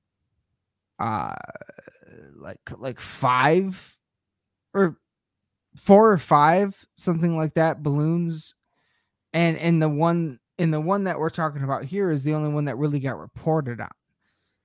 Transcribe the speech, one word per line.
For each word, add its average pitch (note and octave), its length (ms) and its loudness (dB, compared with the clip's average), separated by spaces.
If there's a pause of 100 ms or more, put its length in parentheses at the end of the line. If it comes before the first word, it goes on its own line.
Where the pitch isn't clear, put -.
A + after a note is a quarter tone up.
(1000)
uh, F2 360 -6 (1040)
like, D2 240 -18 (160)
like, B2 240 -10
five D3+ 960 0 (800)
or F#3+ 240 2 (800)
four G#3+ 340 8
or F#3 80 4
five, E3 560 4 (220)
something E3+ 400 0
like D#3 180 -2
that, D#3+ 280 0
balloons. D#3+ 720 -2 (800)
And, E3 260 2
and E3 240 2
the D#3 60 2
one, D#3+ 500 0 (200)
and E3 140 0
the D3+ 80 -2
one F#3+ 240 -2
that E3 140 -4
we're D#3 120 -2
talking D3 340 -6
about C3+ 200 -4
here F#3 260 -4
is C#3+ 140 -2
the D3+ 100 -2
only D3+ 160 -2
one D3 160 -2
that B2 120 -6
really D3 220 -2
got B2+ 180 -6
reported B2 640 -4
on. - 100 -12 (760)